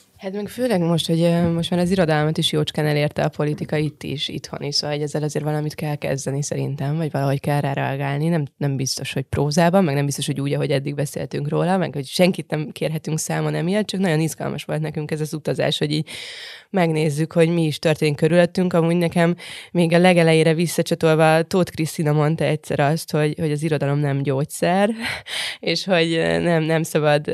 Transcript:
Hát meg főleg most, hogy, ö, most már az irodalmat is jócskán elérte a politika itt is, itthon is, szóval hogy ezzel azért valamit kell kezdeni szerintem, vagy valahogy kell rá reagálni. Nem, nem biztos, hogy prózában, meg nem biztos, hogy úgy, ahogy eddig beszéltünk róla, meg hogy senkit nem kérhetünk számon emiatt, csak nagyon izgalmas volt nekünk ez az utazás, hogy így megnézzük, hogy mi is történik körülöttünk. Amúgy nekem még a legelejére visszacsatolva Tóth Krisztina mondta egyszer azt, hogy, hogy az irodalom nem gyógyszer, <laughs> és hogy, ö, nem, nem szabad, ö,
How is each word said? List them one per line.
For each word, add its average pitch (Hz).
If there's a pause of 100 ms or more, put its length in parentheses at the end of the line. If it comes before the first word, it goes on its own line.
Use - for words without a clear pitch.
(180)
Hát 190
meg 202
főleg 233
most, 165
hogy, 165
ö, 170
most 170
már 175
az 175
irodalmat 156
is 160
jócskán 151
elérte 147
a 151
politika 151
itt 151
is, 147
itthon 151
is, 143
szóval 147
hogy 151
ezzel 147
azért 147
valamit 151
kell 151
kezdeni 143
szerintem, 139
vagy 156
valahogy 139
kell 143
rá 139
reagálni. 143
Nem, 170 (140)
nem 143
biztos, -
hogy 135
prózában, 170
meg 143
nem 143
biztos, 139
hogy 139
úgy, 143
ahogy 143
eddig 143
beszéltünk 143
róla, 160
meg 151
hogy 139
senkit -
nem 151
kérhetünk 156
számon 156
emiatt, 190
csak 190
nagyon 165
izgalmas 151
volt 151
nekünk 151
ez 151
az 156
utazás, 143
hogy 151
így 151 (640)
megnézzük, 160
hogy 165
mi 170
is 151
történik 156
körülöttünk. 175
Amúgy 165
nekem 170 (360)
még 170
a 175
legelejére 165
visszacsatolva 160
Tóth 175
Krisztina 156
mondta 151
egyszer 143
azt, 151
hogy, 151
hogy 160
az 147
irodalom 143
nem 139
gyógyszer, 170
<laughs> -
és 165
hogy, 170
ö, 165
nem, 170
nem 160
szabad, 147
ö, -